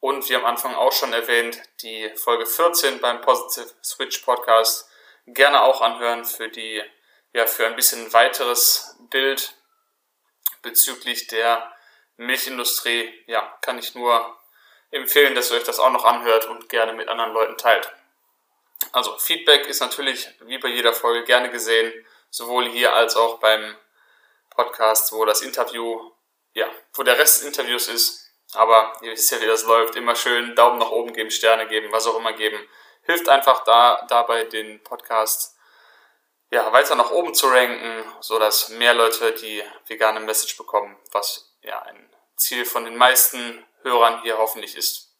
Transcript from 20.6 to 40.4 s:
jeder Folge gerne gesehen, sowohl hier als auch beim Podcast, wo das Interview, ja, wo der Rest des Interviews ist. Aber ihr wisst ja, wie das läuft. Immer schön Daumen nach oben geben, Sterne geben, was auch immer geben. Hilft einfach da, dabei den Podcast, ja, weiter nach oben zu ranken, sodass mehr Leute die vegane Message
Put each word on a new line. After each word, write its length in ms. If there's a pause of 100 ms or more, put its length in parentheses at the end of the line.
jeder 240
Folge 320
gerne 260
gesehen, 420 (360)
sowohl 400
hier 240
als 240
auch 220
beim 360 (760)
Podcast, 600
wo 120
das 160
Interview, 720 (400)
ja, 160 (240)
wo 100
der 160
Rest 220
des 60
Interviews 420
ist. 320 (320)
Aber 480
ihr 100
wisst 220
ja, 80
wie 80
das 160
läuft. 320
Immer 180
schön 400
Daumen 240
nach 120
oben 220
geben, 200
Sterne 340
geben, 240
was 160
auch 100
immer 180
geben. 340 (340)
Hilft 260
einfach 360
da, 440
dabei 360
den 400
Podcast, 720 (920)
ja, 220
weiter 220
nach 160
oben 240
zu 140
ranken, 560 (160)
sodass 480
mehr 260
Leute 380
die 280 (280)
vegane 320
Message 360